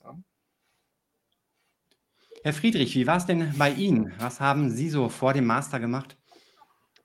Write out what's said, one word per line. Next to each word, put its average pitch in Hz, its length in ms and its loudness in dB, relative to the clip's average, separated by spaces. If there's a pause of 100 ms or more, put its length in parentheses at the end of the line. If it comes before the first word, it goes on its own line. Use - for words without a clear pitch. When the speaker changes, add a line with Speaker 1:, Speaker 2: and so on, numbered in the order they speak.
Speaker 1:
ja. 127 120 -20 (2250)
Speaker 2:
Herr 151 100 0
Friedrich, 156 420 0
wie 123 120 2
war's 175 180 2
denn 165 320 0
bei 143 140 4
Ihnen? 127 480 0
Was 120 200 -8
haben 139 300 2
Sie 131 200 -2
so 139 200 0
vor 135 240 0
dem 135 120 2
Master 127 340 0
gemacht? 120 360 -6 (880)